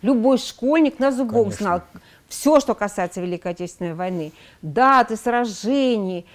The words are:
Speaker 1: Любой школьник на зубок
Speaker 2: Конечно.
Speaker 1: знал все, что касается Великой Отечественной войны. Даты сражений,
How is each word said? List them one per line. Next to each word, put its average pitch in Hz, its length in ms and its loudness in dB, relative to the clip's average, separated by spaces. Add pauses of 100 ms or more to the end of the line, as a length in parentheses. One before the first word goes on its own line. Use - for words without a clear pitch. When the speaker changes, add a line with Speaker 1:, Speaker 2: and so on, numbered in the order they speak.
Speaker 1:
Любой 247 360 4
школьник 294 600 0
на 269 140 2
зубок 240 320 0
Speaker 2:
Конечно. 202 220 -4
Speaker 1:
знал 175 160 0 (480)
все, 285 320 4
что 269 120 -2
касается 190 460 -4
Великой 180 320 -6
Отечественной 175 440 -8
войны. 175 360 -6 (300)
Даты 240 560 2
сражений, 233 1160 -2